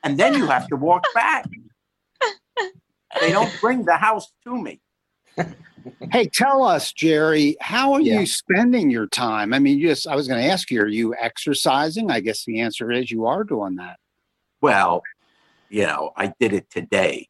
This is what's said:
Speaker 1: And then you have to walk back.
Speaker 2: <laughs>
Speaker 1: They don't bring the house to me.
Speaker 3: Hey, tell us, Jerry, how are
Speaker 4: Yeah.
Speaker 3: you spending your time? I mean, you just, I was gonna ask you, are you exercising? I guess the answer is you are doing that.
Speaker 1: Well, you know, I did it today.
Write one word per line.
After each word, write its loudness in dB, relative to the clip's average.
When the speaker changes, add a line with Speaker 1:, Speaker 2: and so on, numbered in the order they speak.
Speaker 1:
And -2
then 4
you 2
have 0
to -4
walk 2
back. 0
Speaker 2:
<laughs> -8
Speaker 1:
They 2
don't 2
bring 0
the 4
house 0
to -8
me. -12
Speaker 3:
Hey, 2
tell 2
us, 2
Jerry, 2
how 0
are 4
Speaker 4:
Yeah. 2
Speaker 3:
you 0
spending 2
your 0
time? -2
I 2
mean, 4
you 2
just, 0
I -2
was -2
gonna -2
ask 0
you, 0
are 2
you -2
exercising? -2
I 0
guess -6
the -6
answer -4
is -2
you -4
are -2
doing -6
that. -14
Speaker 1:
Well, 2
you -2
know, -4
I -4
did 2
it -4
today. -2